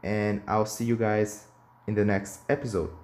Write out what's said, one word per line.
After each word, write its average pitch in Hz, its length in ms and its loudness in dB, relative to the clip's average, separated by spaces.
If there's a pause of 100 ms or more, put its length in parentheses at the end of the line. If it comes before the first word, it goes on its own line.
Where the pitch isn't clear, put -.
and 104 460 0
I'll 107 180 2
see 117 180 -4
you 117 120 2
guys 107 500 0 (400)
in 104 80 -2
the 104 100 4
next 98 440 0
episode. 107 420 0 (120)